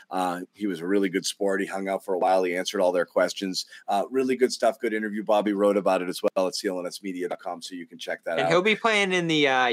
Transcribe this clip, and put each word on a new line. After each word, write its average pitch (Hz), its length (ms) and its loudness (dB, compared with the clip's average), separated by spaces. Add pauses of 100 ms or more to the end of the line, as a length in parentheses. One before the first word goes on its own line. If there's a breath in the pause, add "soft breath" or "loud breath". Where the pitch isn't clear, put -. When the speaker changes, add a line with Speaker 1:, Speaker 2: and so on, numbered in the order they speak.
Speaker 1:
Uh, 90 340 -4 (100)
he 104 120 -6
was 90 140 -4
a 85 80 -6
really 98 220 2
good 87 160 -2
sport. 98 340 -2
He 98 80 -2
hung 95 220 -6
out 95 160 -4
for 98 80 -2
a 90 60 -2
while. 92 240 4
He 90 120 0
answered 92 240 -2
all 90 140 4
their 87 120 2
questions. 92 600 -2 (200 loud breath)
Uh, 98 240 0
really 131 280 0
good 123 160 2
stuff, 113 260 0
good 113 140 -2
interview. 107 320 -4
Bobby 104 260 4
wrote 101 240 4
about 95 260 2
it 87 60 -4
as 90 160 -6
well 92 240 2
at 87 80 -4
C 104 140 -4
L 90 100 -4
N 87 60 -6
S 85 180 -12
media 90 240 -6
dot 85 120 -8
com, 87 220 -10
so 92 140 -12
you 85 100 -12
can 85 120 -20
check - 260 -8
that 85 140 -4
Speaker 2:
And - 80 2
Speaker 1:
out. 165 40 2
Speaker 2:
he'll 170 120 4
be 214 160 2
playing 208 320 2
in 180 180 0
the, 151 200 4
uh, 127 260 2